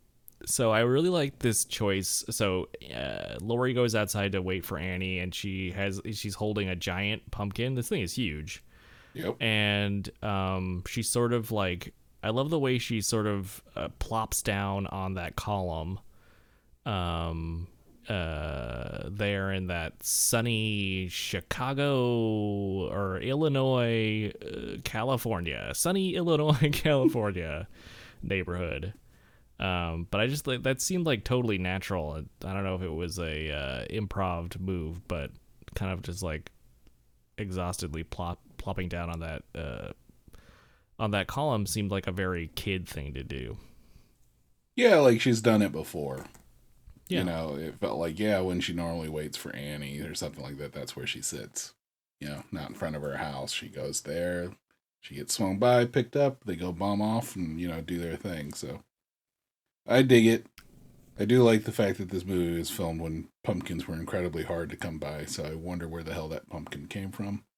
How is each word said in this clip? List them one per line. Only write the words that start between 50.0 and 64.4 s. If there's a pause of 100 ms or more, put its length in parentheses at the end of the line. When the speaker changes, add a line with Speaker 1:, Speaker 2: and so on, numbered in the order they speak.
Speaker 2:
something
like
that,
that's
where
she
sits. (460)
You
know,
not
in
front
of
her
house.
She
goes
there, (500)
she
gets
swung
by,
picked
up,
they
go
bomb
off
and,
you
know,
do
their
thing.
So (1040)
I
dig
it. (760)
I
do
like
the
fact
that
this
movie
was
filmed
when (160)
pumpkins
were
incredibly